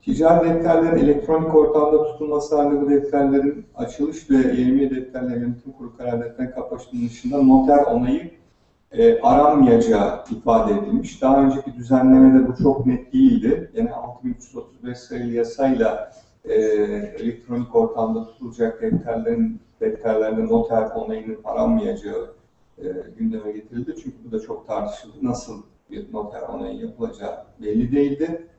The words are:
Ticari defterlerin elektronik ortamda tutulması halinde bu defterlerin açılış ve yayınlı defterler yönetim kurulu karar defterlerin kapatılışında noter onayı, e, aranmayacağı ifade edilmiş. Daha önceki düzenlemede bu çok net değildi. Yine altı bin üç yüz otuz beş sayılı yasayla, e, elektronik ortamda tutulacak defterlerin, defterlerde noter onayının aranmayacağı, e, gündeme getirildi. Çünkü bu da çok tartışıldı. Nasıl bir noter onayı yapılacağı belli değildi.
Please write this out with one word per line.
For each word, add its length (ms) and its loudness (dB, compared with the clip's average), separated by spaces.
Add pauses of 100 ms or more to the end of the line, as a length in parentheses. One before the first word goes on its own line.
Ticari 480 4
defterlerin 540 2
elektronik 520 0
ortamda 480 4
tutulması 520 -4
halinde 260 2
bu 80 -2
defterlerin 760 0 (100)
açılış 540 -8
ve 60 4
yayınlı 600 0
defterler 400 -8
yönetim 420 -8
kurulu 200 -18
karar 280 -6
defterlerin 280 -10
kapatılışında 920 -6
noter 340 6
onayı, 540 0 (600)
e, 300 4
aranmayacağı 1080 4
ifade 420 0
edilmiş. 480 -4
Daha 220 4
önceki 320 -2
düzenlemede 720 6
bu 160 -4
çok 220 2
net 280 -2
değildi. 640 4
Yine 160 -2
altı 320 -12
bin 100 -6
üç 140 -14
yüz 80 -20
otuz 280 -16
beş 140 -10
sayılı 340 -8
yasayla, 800 -2 (340)
e, 80 -4
elektronik 1200 -2
ortamda 500 0
tutulacak 560 -6
defterlerin, 760 -4 (220)
defterlerde 640 -2
noter 500 0
onayının 480 -8
aranmayacağı, 920 -4 (440)
e, 80 -16 (320)
gündeme 340 -6
getirildi. 520 -12
Çünkü 140 -16 (100)
bu 40 -14
da 80 -6
çok 280 -14
tartışıldı. 540 -10
Nasıl 400 -8 (300)
bir 220 -16
noter 280 -12
onayı 380 -12
yapılacağı 560 -12 (260)
belli 340 -2
değildi. 520 -2 (120)